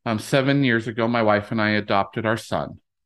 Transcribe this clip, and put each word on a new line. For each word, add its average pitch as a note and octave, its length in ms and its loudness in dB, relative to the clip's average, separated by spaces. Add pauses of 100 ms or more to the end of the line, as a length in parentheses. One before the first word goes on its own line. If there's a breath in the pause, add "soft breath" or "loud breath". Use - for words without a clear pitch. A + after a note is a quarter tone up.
um, A2 140 -2
seven C#3 460 2
years A2+ 240 0
ago, A2+ 180 -2
my A#2+ 140 0
wife G#2 320 2
and A2+ 80 0
I G#2+ 80 2
adopted G#2 560 0
our A2 100 2
son. - 440 -6 (260)